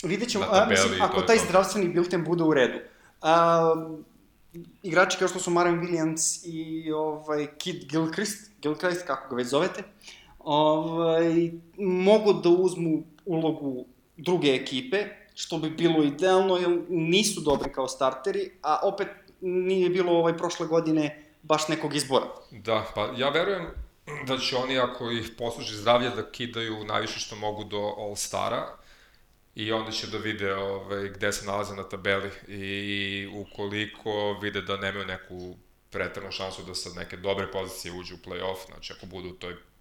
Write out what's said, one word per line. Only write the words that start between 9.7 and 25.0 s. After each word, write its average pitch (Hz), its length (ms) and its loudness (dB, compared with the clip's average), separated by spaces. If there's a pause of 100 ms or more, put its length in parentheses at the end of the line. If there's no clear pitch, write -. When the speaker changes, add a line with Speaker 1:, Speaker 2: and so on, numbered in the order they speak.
Speaker 1:
ovaj, 165 1120 2 (260)
mogu 196 560 6
da 170 160 4
uzmu 170 540 4 (220)
ulogu 147 600 -2 (320)
druge 160 320 2
ekipe, 131 480 0 (380)
što - 220 -6
bi 156 120 -2
bilo 160 340 4
idealno, 185 540 4
jer 175 220 2 (100)
nisu 170 520 2
dobri 143 300 0
kao 131 160 -2
starteri, 131 640 -2 (120)
a 147 200 0
opet 196 240 0 (340)
nije 185 480 2
bilo, 180 240 2
ovaj, 170 240 4
prošle 170 300 -2
godine 156 560 2 (200)
baš 156 240 0
nekog 151 280 -2
izbora. 131 300 2 (260)
Speaker 2:
Da, 107 340 -2 (100)
pa 104 220 -2
ja 131 120 0
verujem 170 380 0 (580)
da 131 120 -2
će 127 180 -2
oni, 127 240 0
ako 120 320 -2